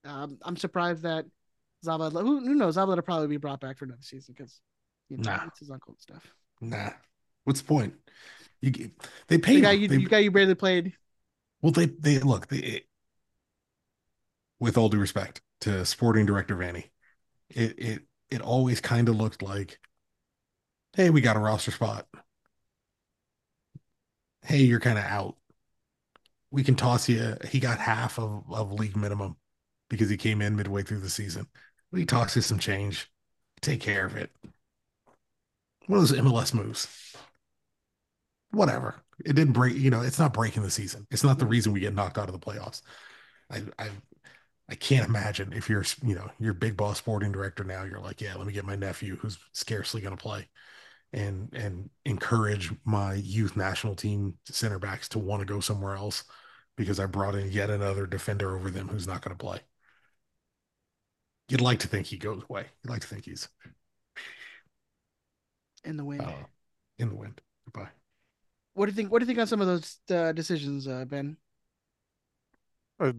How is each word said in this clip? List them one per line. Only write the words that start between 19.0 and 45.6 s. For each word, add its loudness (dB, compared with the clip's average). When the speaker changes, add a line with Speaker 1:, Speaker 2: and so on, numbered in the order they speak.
Speaker 2:
looked 0
like, -8
"Hey, 6
we 8
got 4
a 2
roster 0
spot. -4
Hey, 4
you're 8
kinda 2
out. -4
We 2
can 8
toss 2
you." 2
He 0
got 0
half -2
of, -6
of -6
league -4
minimum -4
because 2
he 0
came 0
in 0
midway -2
through -6
the -8
season. -8
We 0
toss 2
you 4
some 0
change. -4
Take -2
care -2
of -8
it. -8
One 4
of 8
those 4
M 4
L 6
S -2
moves. -6
Whatever. 2
It 2
didn't 6
break, 4
you 6
know, 2
it's -2
not 6
breaking 0
the -2
season. -6
It's 0
not 6
the 2
Speaker 1:
No. 0
Speaker 2:
reason 4
we 0
get -2
knocked -2
out -4
of -10
the -12
playoffs. -10
I, -8
I, -8
I -8
can't 4
imagine -2
if -8